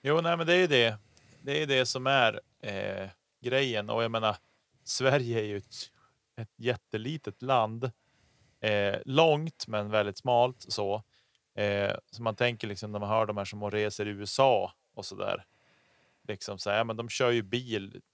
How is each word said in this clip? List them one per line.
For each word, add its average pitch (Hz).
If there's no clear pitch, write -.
Jo, 151
nej, 170
men 165
det 170
är 180
ju 180
det. 117
Det 139
är 151
det 131
som 127
är, 120
eh, 98
grejen. 120
Och 113
jag 113
menar, 110
Sverige 127
är 110
ju 104
ett, -
ett 113
jättelitet 117
land. 120
Eh, 101
långt, 156
men 107
väldigt 104
smalt 123
så. 104
Eh, 101
så 110
man 113
tänker 120
liksom 104
när 104
man 101
hör 110
de 104
här 101
som 104
reser 107
i 104
U 101
S -
A 117
och 98
så 98
där. 98
Liksom 101
så -
här, 104
men 113
de 117
kör 123
ju 117
bil 107